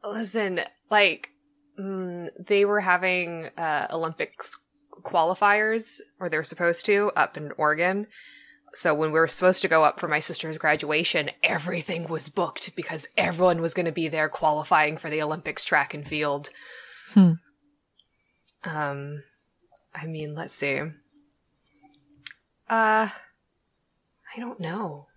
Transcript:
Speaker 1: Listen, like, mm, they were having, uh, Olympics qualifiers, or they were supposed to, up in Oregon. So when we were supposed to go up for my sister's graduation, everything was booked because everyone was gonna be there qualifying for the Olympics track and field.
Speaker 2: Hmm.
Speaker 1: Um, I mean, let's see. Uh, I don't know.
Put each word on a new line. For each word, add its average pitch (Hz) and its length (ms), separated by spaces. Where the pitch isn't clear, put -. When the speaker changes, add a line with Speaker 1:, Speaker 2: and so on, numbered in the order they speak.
Speaker 1:
Listen, 208 560
like, 202 400
mm, 185 520
they 202 260
were 208 160
having, 180 640
uh, 156 320
Olympics 165 680
qualifiers, 208 960
or 185 80
they 156 80
were 160 80
supposed 170 400
to, 202 320
up - 200
in 151 220
Oregon. 175 480
So 160 200
when 156 160
we 156 80
were 165 80
supposed 185 360
to 185 60
go 160 140
up - 160
for 175 80
my 151 140
sister's 156 380
graduation, 151 720
everything 170 640
was 165 220
booked - 480
because 160 400
everyone 175 440
was 165 140
gonna 170 160
be 160 180
there 156 200
qualifying 151 680
for 156 120
the 156 120
Olympics 151 420
track 147 300
and 147 120
field. 147 440
Speaker 2:
Hmm. 185 180
Speaker 1:
Um, 143 600
I 151 120
mean, 151 280
let's 165 200
see. 139 240
Uh, 220 400
I - 1300
don't 240 220
know. 165 460